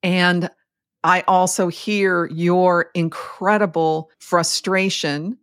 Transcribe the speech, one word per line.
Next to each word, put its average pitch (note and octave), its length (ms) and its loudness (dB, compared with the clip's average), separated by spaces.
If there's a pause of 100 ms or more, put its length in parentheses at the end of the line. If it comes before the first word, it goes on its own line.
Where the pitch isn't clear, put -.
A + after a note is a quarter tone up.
And F3+ 480 0 (540)
I F3+ 240 4
also F#3 400 2
hear F#3 580 0
your F3 720 2
incredible E3 1200 -2
frustration F3+ 1300 -2